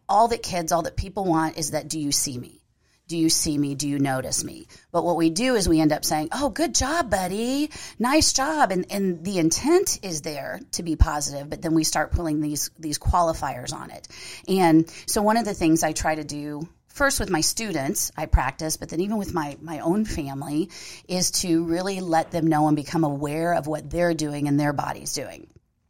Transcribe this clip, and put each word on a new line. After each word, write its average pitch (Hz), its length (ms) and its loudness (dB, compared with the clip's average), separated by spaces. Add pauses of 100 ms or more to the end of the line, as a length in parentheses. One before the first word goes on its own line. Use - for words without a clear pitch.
all 214 200 6
that 233 140 -2
kids, 170 280 -4
all 170 120 4
that 165 140 -8
people 190 280 -4
want 160 320 2
is 160 160 -4
that, 151 160 -4
"Do 156 100 -6
you 143 140 -2
see 135 260 -2
me? - 220 -14 (480)
Do 170 100 -4
you 160 100 4
see 160 300 2
me? 139 160 0
Do 143 140 -4
you 143 100 -2
notice 131 460 -2
me?" - 240 -14 (240)
But 170 120 0
what 170 120 2
we 165 140 4
do 240 260 2
is 180 120 2
we 160 120 6
end 151 100 6
up 151 140 0
saying, 156 260 0
"Oh, 269 180 0
good 262 280 -2
job, 277 340 0
buddy. 226 600 -2 (280)
Nice 269 360 4
job." 294 360 2
And, 185 220 0
and 185 320 0
the 196 140 -2
intent 269 680 4
is 160 180 -8
there 156 380 -8 (120)
to 185 120 -6
be 165 100 -2
positive, 143 560 0
but 156 100 -10
then 160 140 0
we 160 80 6
start 156 300 0
pulling 156 280 0
these, 147 380 -2
these 151 220 -6
qualifiers 156 760 0
on - 160 -12
it. - 160 -16 (400)
And 165 420 6 (180)
so - 160 0
one 214 160 4
of 233 60 0
the 202 100 -2
things 165 280 2
I 156 80 2
try 156 240 -2
to 156 100 -6
do 147 440 -8 (180)
first 269 320 0
with 196 120 -2
my 160 100 4
students, 160 760 -2
I 151 100 -4
practice, 156 500 -2
but - 140 -12
then 160 100 -2
even 208 160 -2
with 196 180 -4
my, 147 260 -4
my 156 200 -10
own 202 240 2
family, 147 640 -4 (380)
is 180 240 0 (100)
to 170 220 2
really 185 360 -2
let 165 300 0
them 165 160 0
know 151 220 4
and 151 80 4
become 156 260 -2
aware 151 520 0
of 156 120 0
what 151 240 -6
they're 170 240 2
doing 147 320 -2
and 143 140 4
their 147 140 2
body's - 400 -6
doing. 95 340 -10 (420)